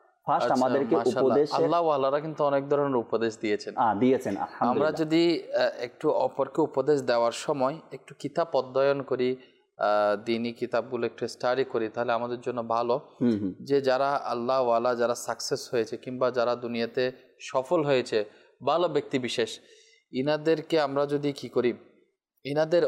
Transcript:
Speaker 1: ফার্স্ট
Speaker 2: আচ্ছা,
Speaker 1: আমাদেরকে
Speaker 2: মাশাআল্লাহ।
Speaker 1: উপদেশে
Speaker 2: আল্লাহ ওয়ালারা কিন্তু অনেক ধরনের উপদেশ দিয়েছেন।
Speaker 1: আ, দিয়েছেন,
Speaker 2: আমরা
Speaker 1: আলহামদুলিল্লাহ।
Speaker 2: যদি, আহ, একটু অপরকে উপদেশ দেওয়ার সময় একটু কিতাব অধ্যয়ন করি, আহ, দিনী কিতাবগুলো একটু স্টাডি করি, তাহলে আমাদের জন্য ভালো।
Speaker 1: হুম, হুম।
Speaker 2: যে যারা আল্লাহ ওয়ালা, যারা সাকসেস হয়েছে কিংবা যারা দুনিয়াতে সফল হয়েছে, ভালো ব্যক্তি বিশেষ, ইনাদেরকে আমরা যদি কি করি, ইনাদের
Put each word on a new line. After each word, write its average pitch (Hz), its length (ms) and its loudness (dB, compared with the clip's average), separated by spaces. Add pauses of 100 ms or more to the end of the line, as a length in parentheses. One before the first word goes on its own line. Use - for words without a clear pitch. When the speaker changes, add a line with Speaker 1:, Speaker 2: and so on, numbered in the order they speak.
(240)
Speaker 1:
ফার্স্ট 147 260 0
Speaker 2:
আচ্ছা, 127 140 2
Speaker 1:
আমাদেরকে 131 300 0
Speaker 2:
মাশাআল্লাহ। 123 300 2
Speaker 1:
উপদেশে 143 300 2
Speaker 2:
আল্লাহ 165 300 2
ওয়ালারা 143 340 2
কিন্তু 156 240 -4
অনেক 139 260 0
ধরনের 143 260 2
উপদেশ 113 440 0
দিয়েছেন। 104 380 -2
Speaker 1:
আ, 110 180 2
দিয়েছেন, 120 420 2
Speaker 2:
আমরা - 60 -6
Speaker 1:
আলহামদুলিল্লাহ। 147 580 -2
Speaker 2:
যদি, 160 420 2 (100)
আহ, 123 160 2 (100)
একটু 123 320 -2
অপরকে 131 500 0
উপদেশ 147 400 2
দেওয়ার 117 300 2
সময় 147 480 -2 (120)
একটু - 280 -18
কিতাব 160 340 -4
অধ্যয়ন 135 480 2
করি, 127 340 0 (420)
আহ, 104 380 2
দিনী 117 380 -2
কিতাবগুলো 117 520 -2
একটু 113 220 -6
স্টাডি 127 360 -2
করি, 117 260 -2
তাহলে 120 220 -2
আমাদের 120 300 -2
জন্য 123 220 -6
ভালো। 120 360 0 (220)
Speaker 1:
হুম, 120 100 4
হুম। 101 220 -2 (100)
Speaker 2:
যে 139 180 2
যারা 131 340 2
আল্লাহ 120 520 -2
ওয়ালা, 120 280 2
যারা 117 200 0
সাকসেস - 560 -6
হয়েছে 113 260 -2
কিংবা 127 340 -2
যারা 120 240 0
দুনিয়াতে 120 560 -2 (280)
সফল 147 440 0
হয়েছে, 123 420 2 (420)
ভালো 170 200 2
ব্যক্তি 143 320 -2
বিশেষ, 117 400 -2 (520)
ইনাদেরকে 151 680 0
আমরা 139 240 0
যদি 143 280 -2
কি 127 160 -12
করি, 120 240 2 (720)
ইনাদের 156 440 2